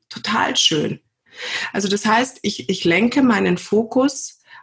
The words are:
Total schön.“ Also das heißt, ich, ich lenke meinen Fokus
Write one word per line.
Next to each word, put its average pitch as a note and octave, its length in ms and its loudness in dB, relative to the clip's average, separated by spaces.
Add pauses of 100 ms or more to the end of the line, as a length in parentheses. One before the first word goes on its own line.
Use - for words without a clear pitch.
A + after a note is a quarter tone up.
Total - 480 -2
schön.“ - 440 0 (720)
Also G3 160 -2
das G3+ 180 -2
heißt, A#3 360 0
ich, G3+ 260 -6
ich F#3+ 160 -2
lenke A3+ 380 2
meinen G3 360 2
Fokus - 800 -2 (220)